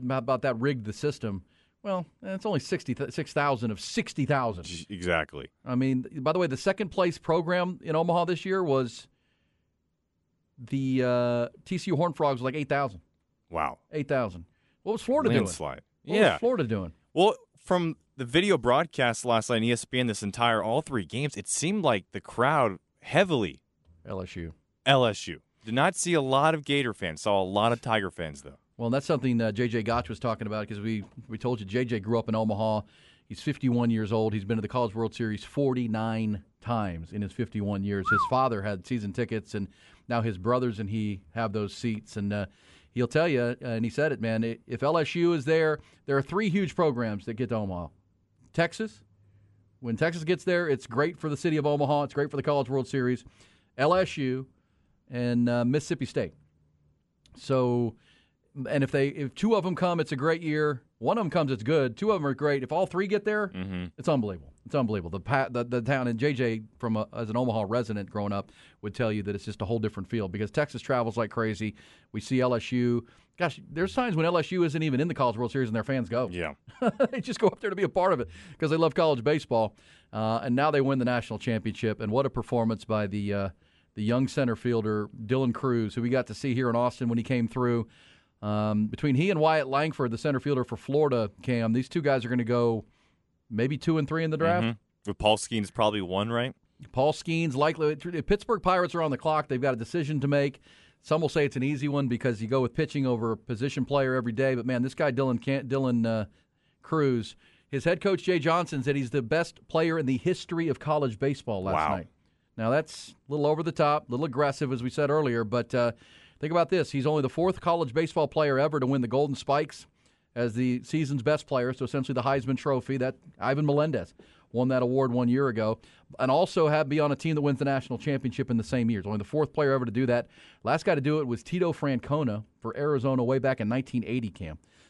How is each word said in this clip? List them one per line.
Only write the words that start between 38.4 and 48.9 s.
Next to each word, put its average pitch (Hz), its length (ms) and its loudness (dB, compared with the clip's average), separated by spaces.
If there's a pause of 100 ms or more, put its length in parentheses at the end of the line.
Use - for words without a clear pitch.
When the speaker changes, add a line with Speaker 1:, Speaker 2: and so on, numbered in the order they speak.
Speaker 1:
had 101 240 -6
season 104 260 -4
tickets, 113 420 -4
and 101 120 -4 (420)
now 117 120 0
his 107 180 -2
brothers 120 400 0
and 107 100 -4
he 104 340 -4 (100)
have 113 200 -4
those 104 220 -4
seats. 110 420 -6
And, 101 160 -2
uh, 104 140 -2 (460)
he'll 120 160 0
tell 156 180 2
you, 139 140 2
uh, 120 200 0
and 117 240 -2
he 113 60 -2
said 147 220 0
it, 110 80 -6
man, 113 240 0
i-, 117 140 -4 (100)
if 123 160 -6
L 156 120 2
S 156 200 0
U 170 160 4
is 147 140 -2
there, 156 340 2 (240)
there 139 120 0
are 139 60 2
three 202 260 0
huge 185 280 0
programs 117 480 0
that 117 100 -6
get 113 140 -4
to 117 80 -2
Omaha. 92 320 -4 (640)
Texas, 170 500 -2 (800)